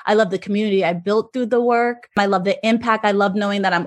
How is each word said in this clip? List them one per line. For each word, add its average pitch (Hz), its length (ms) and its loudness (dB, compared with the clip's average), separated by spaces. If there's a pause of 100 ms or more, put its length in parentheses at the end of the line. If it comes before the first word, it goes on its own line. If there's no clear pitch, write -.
I 214 100 2
love 208 160 2
the 185 80 -2
community 202 460 0
I 175 100 0
built 208 380 -2
through 254 140 -4
the 240 140 0
work. 240 480 0 (100)
I 202 80 2
love 196 160 0
the 190 240 0
impact. 226 380 0
I 208 80 2
love 202 240 0
knowing 202 260 -2
that 185 100 0
I'm 175 140 0